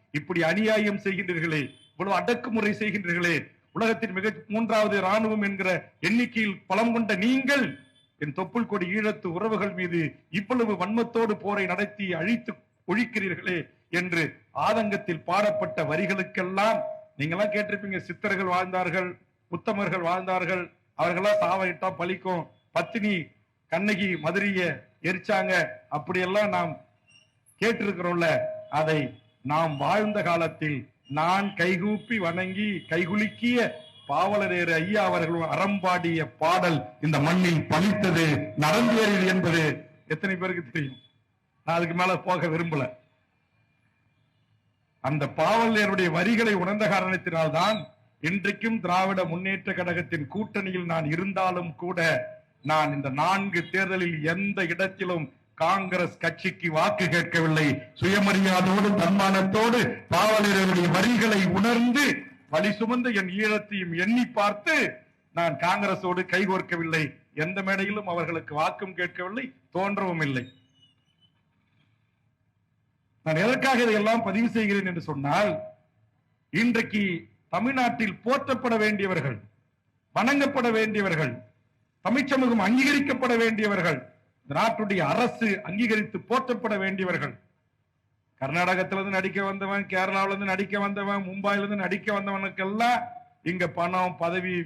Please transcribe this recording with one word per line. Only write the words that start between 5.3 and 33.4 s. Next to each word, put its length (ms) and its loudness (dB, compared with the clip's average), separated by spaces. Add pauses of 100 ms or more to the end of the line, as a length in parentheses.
என்கிற 220 -2 (380)
எண்ணிக்கையில் 480 0 (140)
பலம் 240 2
கொண்ட 220 0 (100)
நீங்கள் 400 2 (560)
என் 160 -6
தொப்புள் 340 -2
கொடி 140 -2 (100)
ஈழத்து 320 -2 (100)
உறவுகள் 420 -2
மீது 220 0 (380)
இவ்வளவு 420 0
வன்மத்தோடு 600 0
போரை 280 -2
நடத்தி 360 -4 (140)
அழித்து 320 -2 (340)
ஒழிக்கிறீர்களே" 720 -2 (400)
என்று 240 0 (440)
ஆதங்கத்தில் 600 -2
பாடப்பட்ட 640 0
வரிகளுக்கெல்லாம் 880 0 (380)
நீங்கெல்லாம் 380 -2
கேட்டிருப்பீங்க, 540 -4
சித்தர்கள் 460 -2
வாழ்ந்தார்கள், 540 -2 (420)
உத்தமர்கள் 580 -2
வாழ்ந்தார்கள், 540 -2 (360)
அவர்களாம் 420 2
சாவ 300 0
இட்டா 260 -4
பலிக்கும், 460 -4 (320)
பத்தினி 380 -2 (580)
கண்ணகி 360 0 (160)
மதுரைய 380 0 (480)
எரிச்சாங்க, 440 0 (360)
அப்படியெல்லாம் 680 0
நாம் 160 -2 (880)
கேட்டிருக்கிறோம்ல. 680 0 (520)
அதை 200 2 (520)
நாம் 220 0 (100)
வாழ்ந்த 360 2 (100)
காலத்தில் 500 -2 (380)
நான் 300 2 (120)
கைகூப்பி 640 -2
வணங்கி 440 -2 (200)
கைகுலுக்கிய 680 0 (520)